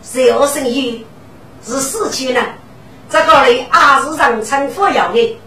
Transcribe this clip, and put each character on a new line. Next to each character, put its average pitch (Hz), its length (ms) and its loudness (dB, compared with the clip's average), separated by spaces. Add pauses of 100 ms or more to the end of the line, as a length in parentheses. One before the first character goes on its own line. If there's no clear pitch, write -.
随 247 300 2
后 240 140 2
生 277 200 -4
意 233 400 -4 (580)
是 262 160 -4
四 415 300 -4
川 262 240 -4
人， 233 100 0 (640)
这 311 140 0
个 320 100 4 (120)
人 247 140 4
也 262 60 -8 (380)
是 302 140 -6
长 240 280 0
春 277 260 -2
府 381 160 -4
衙 - 260 0
的。 233 340 0